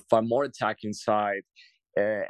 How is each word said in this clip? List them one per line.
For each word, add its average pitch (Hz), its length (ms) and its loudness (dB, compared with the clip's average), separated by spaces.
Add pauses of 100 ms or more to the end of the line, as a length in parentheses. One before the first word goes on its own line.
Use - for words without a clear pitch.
far 113 140 4
more 120 220 0
attacking 110 500 -4
side. 104 480 0 (520)
Uh, 104 340 0